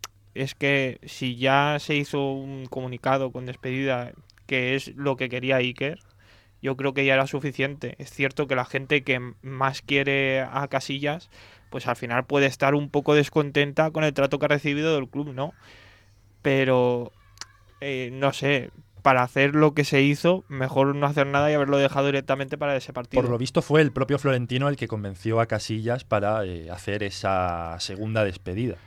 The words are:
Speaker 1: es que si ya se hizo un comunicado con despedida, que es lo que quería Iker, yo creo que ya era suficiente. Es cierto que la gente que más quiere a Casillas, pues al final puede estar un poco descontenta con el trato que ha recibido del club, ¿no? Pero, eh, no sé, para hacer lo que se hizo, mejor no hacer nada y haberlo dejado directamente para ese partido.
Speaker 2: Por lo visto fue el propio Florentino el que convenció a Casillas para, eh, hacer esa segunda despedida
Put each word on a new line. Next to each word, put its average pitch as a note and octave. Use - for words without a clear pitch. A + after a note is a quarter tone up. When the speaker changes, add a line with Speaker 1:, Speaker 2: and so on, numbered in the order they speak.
Speaker 1:
es C3+
que C#3
si B2+
ya C#3
se D3+
hizo C#3
un C3+
comunicado B2+
con B2+
despedida, B2+
que B2+
es -
lo C#3
que C3
quería B2+
Iker, B2+
yo C3
creo C3+
que C#3
ya C3+
era C3+
suficiente. C#3
Es C#3
cierto C#3
que C3
la B2
gente C3+
que B2+
más C3
quiere C#3
a C3
Casillas, C#3+
pues C3
al A#2+
final B2
puede C#3
estar C#3
un D3
poco D3
descontenta D3
con D#3
el D3+
trato C#3
que C#3+
ha -
recibido D3
del C3+
club, C#3+
¿no? C#3
Pero, B2+
eh, C3
no C3+
sé, C#3
para C3
hacer C#3
lo D3+
que D3
se C#3
hizo, D#3
mejor C3+
no C#3+
hacer C#3+
nada C#3+
y D3+
haberlo C#3
dejado C#3
directamente C#3
para C#3+
ese B2+
partido. B2+
Speaker 2:
Por A#2+
lo A#2+
visto B2+
fue D3+
el C#3+
propio C3
Florentino B2+
el C#3+
que A#2
convenció G#2+
a A2+
Casillas A2
para, G#2
eh, E2
hacer G2+
esa F2+
segunda A2
despedida F#2+